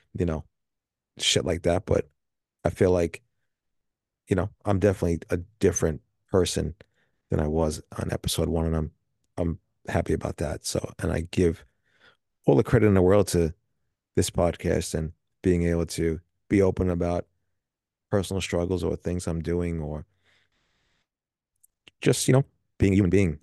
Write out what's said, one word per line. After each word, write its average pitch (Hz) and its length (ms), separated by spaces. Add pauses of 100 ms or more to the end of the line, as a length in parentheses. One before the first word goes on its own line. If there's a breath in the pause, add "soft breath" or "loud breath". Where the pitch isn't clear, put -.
(180 soft breath)
you 92 80
know, 80 200 (720)
shit - 280
like 85 180
that. 85 220
But - 240 (540)
I - 80
feel 92 200
like, 87 300 (1080)
you 98 80
know, 90 140 (160)
I'm 101 140
definitely 90 400 (100)
a 90 80 (220)
different 85 420 (300)
person 82 420 (560)
than 90 100
I 78 80
was 78 340 (180)
on - 120
episode - 380
one, 82 160
and 80 100
I'm, 80 160 (460)
I'm 85 220 (280)
happy - 260
about - 240
that. - 280
So, - 340
and 82 120
I 82 200
give - 340 (800 soft breath)
all 143 100
the 123 80
credit 110 240
in 101 60
the 95 80
world 95 280
to 85 240 (640)
this 98 140
podcast 85 640
and 80 180 (300)
being 87 220
able 85 220
to 82 340 (280)
be 101 140
open 92 280
about 87 360 (840)
personal 95 320
struggles 87 420
or 82 120
things 87 320
I'm 82 140
doing 85 400
or 76 240 (2000)
just, - 260
you 139 60
know, 135 120 (320)
being 98 160
a - 20
human 95 140
being 90 340